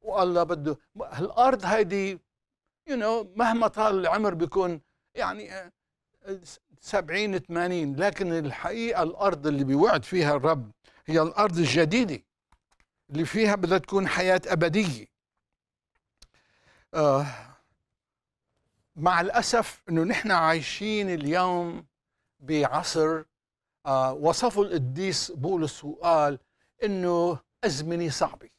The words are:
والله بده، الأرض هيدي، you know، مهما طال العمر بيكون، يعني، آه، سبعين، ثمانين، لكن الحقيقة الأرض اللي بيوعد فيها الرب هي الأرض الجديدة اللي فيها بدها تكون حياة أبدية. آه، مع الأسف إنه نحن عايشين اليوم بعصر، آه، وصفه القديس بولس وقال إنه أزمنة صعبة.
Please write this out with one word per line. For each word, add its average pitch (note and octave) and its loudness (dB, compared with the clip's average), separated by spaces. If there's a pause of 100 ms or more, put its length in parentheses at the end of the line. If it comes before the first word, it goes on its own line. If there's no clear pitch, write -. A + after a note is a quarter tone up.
والله F3+ 2
بده، D#3 -4 (200)
الأرض G#3+ 0
هيدي، G3 0 (720)
you C#4+ -2
know، A3+ -2 (100)
مهما A3+ 2
طال G#3 2
العمر F#3 0
بيكون، E3+ -2 (340)
يعني، G3+ -6
آه، F#3 -16 (1080)
سبعين، F#3+ -2
ثمانين، E3+ -4
لكن F#3 0
الحقيقة F3+ -4
الأرض E3 -2
اللي C#3 0
بيوعد D3 4
فيها D3+ 2
الرب C3+ 0 (340)
هي D#3+ 2
الأرض E3+ 2
الجديدة E3 2 (840)
اللي D3+ -2
فيها G#3 2
بدها F#3 2
تكون G3 0
حياة F#3 2
أبدية. E3 0 (1900)
آه، D3 2 (1700)
مع E3+ 4
الأسف A3+ 0
إنه D#3+ 2
نحن G#3 0
عايشين F#3 0
اليوم F3 -2 (540)
بعصر، D#3 0 (600)
آه، C3 0
وصفه E3+ 0
القديس E3 -2
بولس D#3+ -4
وقال D3+ 0 (440)
إنه F3 0 (240)
أزمنة E3 -2
صعبة. - -4